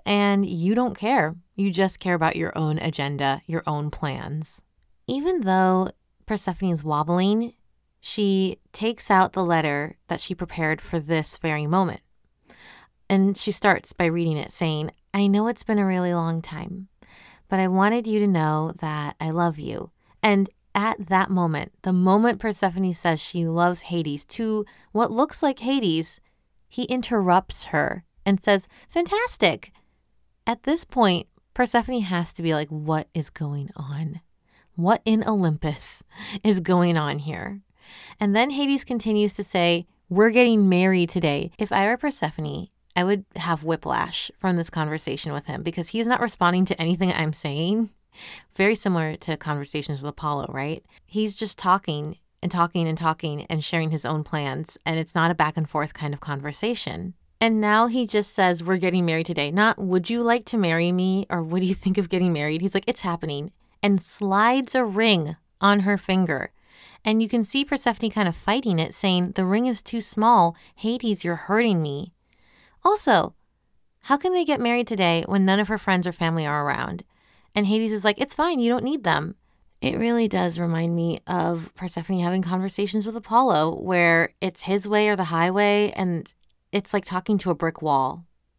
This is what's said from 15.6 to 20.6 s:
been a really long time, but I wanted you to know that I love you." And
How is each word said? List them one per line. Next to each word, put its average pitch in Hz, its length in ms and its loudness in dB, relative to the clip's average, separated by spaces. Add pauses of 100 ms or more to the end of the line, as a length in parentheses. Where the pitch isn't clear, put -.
been 208 160 0
a 196 60 2
really 180 280 0
long 165 280 -2
time, 175 460 -12 (640)
but 190 100 2
I 190 80 2
wanted 208 400 2
you 214 120 2
to 208 80 4
know 156 520 2
that 151 400 -6
I 160 120 -4
love 165 280 0
you." - 320 -10 (320)
And 196 260 2 (240)